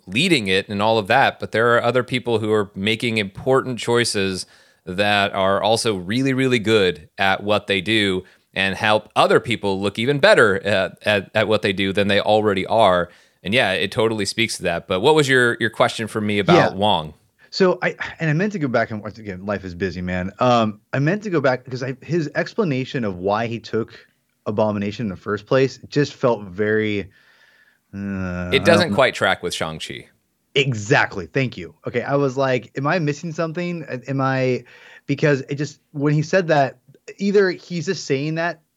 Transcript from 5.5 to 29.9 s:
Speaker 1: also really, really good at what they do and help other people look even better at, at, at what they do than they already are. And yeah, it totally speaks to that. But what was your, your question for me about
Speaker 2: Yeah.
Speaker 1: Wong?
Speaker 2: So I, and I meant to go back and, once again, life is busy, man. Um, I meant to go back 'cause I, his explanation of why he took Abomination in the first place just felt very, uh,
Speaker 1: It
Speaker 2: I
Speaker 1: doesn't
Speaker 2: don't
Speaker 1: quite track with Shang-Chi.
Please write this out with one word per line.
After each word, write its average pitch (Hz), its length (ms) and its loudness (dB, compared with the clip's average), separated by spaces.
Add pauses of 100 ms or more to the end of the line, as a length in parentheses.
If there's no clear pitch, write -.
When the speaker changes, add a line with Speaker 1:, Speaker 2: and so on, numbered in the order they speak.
Speaker 1:
also 110 320 2
really, 113 360 -2
really 127 280 2
good 95 580 2
at 98 260 0
what 104 220 0
they 98 160 0
do 98 420 0 (300)
and 95 220 0
help 107 400 0
other 165 240 4
people 98 420 -2
look 101 160 -2
even 131 220 0
better 135 440 4
at, 95 440 -2
at, 104 260 0
at 107 140 2
what 107 160 0
they 104 100 2
do 98 180 0
than 98 160 0
they 101 120 2
already 104 480 2
are. 92 420 4 (340)
And - 80 -6
yeah, 113 200 2
it 95 200 -2
totally 110 340 0
speaks 110 320 -4
to - 60 -12
that. 85 240 -4
But 92 120 0
what 156 160 4
was 151 120 4
your, 123 320 2
your 110 120 -2
question 117 360 -2
for 110 140 -6
me 104 160 0
about 107 340 4
Speaker 2:
Yeah. 92 60 -12
Speaker 1:
Wong? 90 380 0 (340)
Speaker 2:
So 185 320 2
I, 175 140 -4 (240)
and 160 100 -2
I 147 40 2
meant 196 200 -2
to 202 60 -6
go 143 80 -2
back 113 240 0
and, 107 100 -8
once 107 160 -12
again, 98 260 -12
life 98 220 -4
is 90 80 -8
busy, 90 280 -4
man. 90 360 -4
Um, 117 440 2 (120)
I 131 60 -2
meant 180 240 0
to 220 80 -6
go 151 100 0
back 127 260 0
'cause 123 140 -8
I, 127 220 -8
his 151 320 -2
explanation 147 680 -4
of 98 140 -4
why 101 300 -2
he 113 120 -6
took - 460 -8 (400)
Abomination 104 640 -2
in - 20 -4
the 90 80 -8
first 107 300 -6
place 135 320 2 (100)
just 143 240 -2
felt 117 300 0
very, 104 640 -2 (840)
uh, 92 600 -6
Speaker 1:
It 131 80 4
Speaker 2:
I 131 40 -2
Speaker 1:
doesn't 170 240 4
Speaker 2:
don't 101 60 0
Speaker 1:
quite 123 200 4
track 95 260 0
with 87 120 -4
Shang-Chi. 80 540 -8 (480)